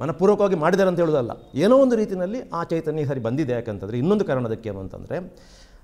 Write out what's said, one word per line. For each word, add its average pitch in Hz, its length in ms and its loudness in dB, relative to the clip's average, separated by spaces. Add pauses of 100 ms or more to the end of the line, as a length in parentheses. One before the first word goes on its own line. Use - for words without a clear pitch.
ಮನಪೂರ್ವಕವಾಗಿ 190 540 2
ಮಾಡಿದ್ದಾರೆ 180 360 2
ಅಂತ 175 100 -2
ಹೇಳೋದಲ್ಲ, 151 300 2 (240)
ಏನೋ 190 220 4
ಒಂದು 262 200 6
ರೀತಿಯಲ್ಲಿ 208 560 -4
ಆ 170 120 -4
ಚೈತನ್ಯ 160 380 -2
ಈ - 20 -2
ಸಾರಿ 135 160 -2
ಬಂದಿದೆ. 123 320 -2
ಯಾಕಂತಂದ್ರೆ 110 460 -4
ಇನ್ನೊಂದು 180 260 2
ಕಾರಣ 131 220 -2
ಅದಕ್ಕೆ 110 220 -6
ಏನು 98 120 -8
ಅಂತಂದ್ರೆ, 95 540 -10 (500)